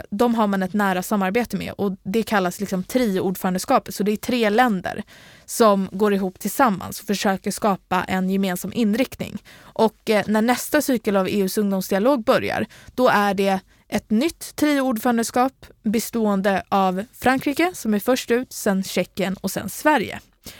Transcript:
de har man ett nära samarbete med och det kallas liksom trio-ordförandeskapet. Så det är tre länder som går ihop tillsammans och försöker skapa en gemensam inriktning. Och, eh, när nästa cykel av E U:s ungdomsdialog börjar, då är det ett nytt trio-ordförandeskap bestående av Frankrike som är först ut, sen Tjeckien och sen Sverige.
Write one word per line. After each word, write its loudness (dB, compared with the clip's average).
de 2
har 2
man 0
ett -6
nära 0
samarbete -2
med -8
och -2
det -2
kallas -2
liksom -4
trio-ordförandeskapet. -2
Så -2
det 0
är -2
tre 0
länder 0
som 2
går 0
ihop -2
tillsammans 0
och -20
försöker -2
skapa -2
en -2
gemensam -2
inriktning. -2
Och, -2
eh, 4
när 2
nästa 2
cykel 0
av 2
E 0
U:s 0
ungdomsdialog 0
börjar, 0
då 4
är 4
det 0
ett -4
nytt -2
trio-ordförandeskap 0
bestående 0
av 2
Frankrike 0
som -2
är 2
först 0
ut, -2
sen 0
Tjeckien -4
och -4
sen -6
Sverige. 0